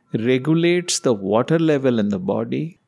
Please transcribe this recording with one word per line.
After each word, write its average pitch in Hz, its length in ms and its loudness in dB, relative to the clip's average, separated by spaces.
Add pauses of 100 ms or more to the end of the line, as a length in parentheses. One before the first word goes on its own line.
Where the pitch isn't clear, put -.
(140)
regulates 160 840 0
the 127 160 2
water 107 460 0
level 135 400 2
in 104 80 0
the 101 100 -2
body, 117 680 -4